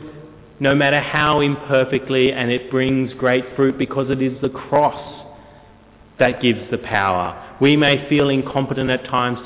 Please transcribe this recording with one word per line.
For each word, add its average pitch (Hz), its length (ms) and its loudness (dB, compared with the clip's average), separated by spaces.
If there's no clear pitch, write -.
no 139 160 2
matter 143 240 2
how 151 400 0
imperfectly, 135 920 0
and 123 200 -2
it 123 180 -4
brings 131 440 0
great 127 420 0
fruit 135 240 2
because 131 320 -2
it 131 100 -2
is 131 200 -2
the 147 80 -2
cross - 760 -2
that 127 200 2
gives 117 300 0
the 117 80 -2
power. 92 580 0
We 143 160 6
may 143 320 2
feel 143 220 2
incompetent 131 640 -2
at 127 140 -2
times 123 400 -2